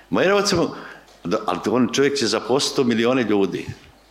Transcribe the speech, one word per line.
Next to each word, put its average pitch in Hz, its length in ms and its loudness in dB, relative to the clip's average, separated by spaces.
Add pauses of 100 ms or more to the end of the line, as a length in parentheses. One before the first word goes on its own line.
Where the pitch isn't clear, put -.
Ma, 101 120 0
jer, 196 140 2
recimo, 190 400 0 (480)
da, 90 220 -2
ali 90 140 -4 (120)
on, 120 220 2
čovjek 139 240 2
će 117 100 0
zaposliti 120 600 0
milione 120 340 2
ljudi. 101 420 0 (460)